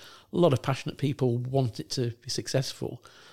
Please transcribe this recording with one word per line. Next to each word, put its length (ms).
A 40
lot 180
of 80
passionate 340
people 400
want 420
it 120
to 320
be 80
successful, 760